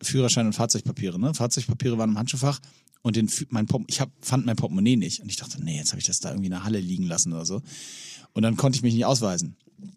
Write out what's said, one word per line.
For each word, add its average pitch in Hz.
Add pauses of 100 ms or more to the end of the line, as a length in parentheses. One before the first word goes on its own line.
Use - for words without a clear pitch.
Führerschein 120
und 107
Fahrzeugpapiere, 101
ne? 143
Fahrzeugpapiere 120
waren 110
im 104
Handschuhfach 135 (440)
und 113
den 110
Fü-, -
mein 107
Port-, 117
ich -
hab, - (120)
fand 127
mein 117
Portemonnaie 107
nicht. 87
Und 107
ich 101
dachte, 135
„Nee, 151
jetzt -
hab -
ich -
das -
da -
irgendwie 98
in 90
der 90
Halle 107
liegen 92
lassen 85
oder 82
so.“ 98 (720)
Und 107
dann 113
konnte 131
ich 123
mich 117
nicht 117
ausweisen. 101 (420)